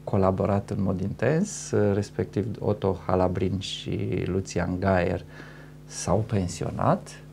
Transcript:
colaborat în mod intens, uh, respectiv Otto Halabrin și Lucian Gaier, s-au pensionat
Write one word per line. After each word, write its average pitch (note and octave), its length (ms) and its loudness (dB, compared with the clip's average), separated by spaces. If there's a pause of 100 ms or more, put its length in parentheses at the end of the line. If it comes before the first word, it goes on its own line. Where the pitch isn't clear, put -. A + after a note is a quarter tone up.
colaborat G2 640 2
în G2 140 -2
mod F#2 180 0
intens, C3 680 0
uh, G#2 220 4
respectiv G2+ 520 0 (140)
Otto G2 460 0
Halabrin F#2+ 540 2
și - 680 -4
Lucian F2+ 540 -2
Gaier, F#2 440 2 (600)
s-au - 420 0
pensionat G2 920 0 (140)